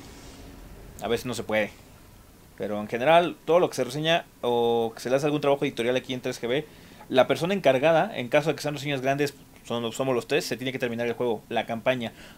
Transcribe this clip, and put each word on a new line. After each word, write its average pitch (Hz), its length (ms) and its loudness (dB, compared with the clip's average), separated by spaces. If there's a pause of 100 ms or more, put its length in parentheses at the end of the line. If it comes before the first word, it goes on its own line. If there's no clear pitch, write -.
(1040)
a 101 60 -4
veces 117 180 0
no 123 80 -4
se 110 80 -6
puede. 107 280 0 (840)
Pero 104 240 -6
en 107 80 -8
general, 156 560 4
todo 165 160 6
lo 160 80 4
que - 80 -6
se 131 80 0
reseña 156 400 0 (160)
o 117 540 2
que - 80 -16
se 131 80 -4
le 131 60 4
hace 143 100 0
algún 147 160 0
trabajo 143 240 2
editorial 123 300 0
aquí 127 180 -4
en 127 80 -8
tres 127 200 -6
G 117 60 -4
B, 143 180 0 (440)
la 127 160 6
persona 160 260 0
encargada, 160 640 4
en 120 140 -6
caso 147 180 2
de 147 80 -2
que - 60 -12
sean 147 100 -4
reseñas 139 300 -4
grandes, 139 320 0 (320)
son, 117 260 -4
somos 131 220 0
los 117 120 -2
tres, 151 200 0
se 123 100 -4
tiene 127 160 -6
que 127 60 -6
terminar 117 280 -2
el 117 60 -2
juego, 117 380 -2
la 113 160 -2
campaña. 117 480 -2 (240)